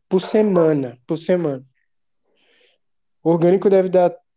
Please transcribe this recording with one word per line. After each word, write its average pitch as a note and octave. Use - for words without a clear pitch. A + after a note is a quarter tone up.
por F#3
semana, D#3+
por D#3+
semana. D#3
O D#3+
orgânico F3
deve F#3+
dar F3